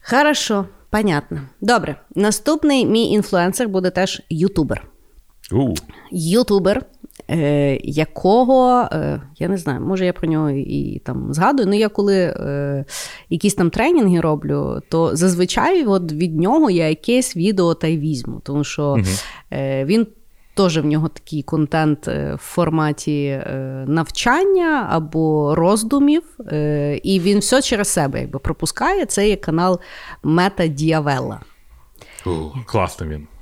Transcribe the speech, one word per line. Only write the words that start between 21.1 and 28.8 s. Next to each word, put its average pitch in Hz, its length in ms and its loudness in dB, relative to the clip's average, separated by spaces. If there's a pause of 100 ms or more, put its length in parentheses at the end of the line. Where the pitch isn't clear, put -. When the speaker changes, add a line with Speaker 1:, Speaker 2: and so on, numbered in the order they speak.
Speaker 1:
контент, 151 640 0
е, 147 280 -4
в - 20 -10
форматі, 151 880 -2
е, 135 600 -8
навчання 302 1000 2
або 156 680 0
роздумів, 226 680 2 (280)
е, 151 520 -2
і 190 160 2
він 202 200 2
все 254 220 2
через 208 260 -2
себе 139 340 0
якби 135 180 -8
пропускає. 320 680 -2